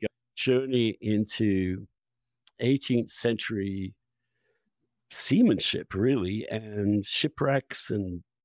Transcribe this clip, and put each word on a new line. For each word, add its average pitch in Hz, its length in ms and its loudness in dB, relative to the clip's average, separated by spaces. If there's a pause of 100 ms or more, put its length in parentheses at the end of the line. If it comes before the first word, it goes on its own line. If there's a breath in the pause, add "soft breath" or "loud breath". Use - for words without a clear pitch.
uh, 107 40 0 (300)
journey 127 680 2
into 104 840 0 (760)
eighteenth 120 500 0
century 98 840 -4 (1160)
seamanship, - 840 2
really, 107 540 0
and 104 560 0
shipwrecks - 840 -2
and 92 320 -4 (220)